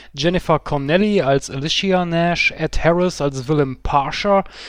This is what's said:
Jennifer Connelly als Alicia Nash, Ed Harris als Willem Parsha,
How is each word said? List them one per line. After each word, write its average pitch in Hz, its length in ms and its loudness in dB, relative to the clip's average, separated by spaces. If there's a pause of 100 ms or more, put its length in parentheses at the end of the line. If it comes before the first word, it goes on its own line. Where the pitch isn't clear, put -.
(120)
Jennifer 160 460 0
Connelly 170 640 0
als 135 260 0
Alicia 175 560 -2
Nash, 170 460 0
Ed - 340 -2
Harris 170 380 2
als 135 260 -4
Willem 143 340 0
Parsha, 190 640 0 (240)